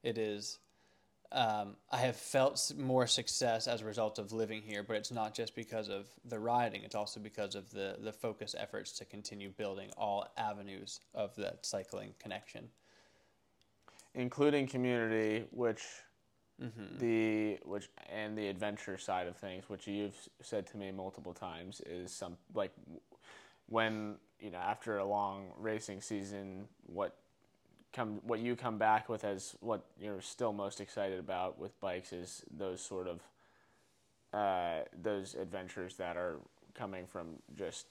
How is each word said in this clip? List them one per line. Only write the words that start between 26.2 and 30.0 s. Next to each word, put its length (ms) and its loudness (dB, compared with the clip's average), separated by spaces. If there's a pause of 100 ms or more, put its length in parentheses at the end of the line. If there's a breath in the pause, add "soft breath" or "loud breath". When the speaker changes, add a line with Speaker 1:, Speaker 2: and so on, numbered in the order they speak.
Speaker 2:
what 300 -2 (760)
come, 300 -2
what 160 0
you 160 2
come 240 -2
back 300 6
with 160 -2
as 340 -2
what 260 0 (160)